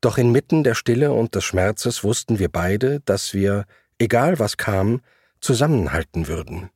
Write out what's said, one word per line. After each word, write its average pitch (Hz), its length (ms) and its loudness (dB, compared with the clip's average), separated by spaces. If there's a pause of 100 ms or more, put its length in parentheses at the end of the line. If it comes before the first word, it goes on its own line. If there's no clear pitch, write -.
Doch 117 160 0
inmitten 131 480 2
der 120 100 2
Stille 135 380 0
und 113 220 0
des 98 100 -2
Schmerzes 101 580 -2
wussten 107 360 -2
wir 92 100 0
beide, 107 520 -2
dass - 340 -2
wir, 101 320 0 (320)
egal 127 400 2
was 104 180 0
kam, 104 460 0 (380)
zusammenhalten 104 880 0
würden. 85 500 -8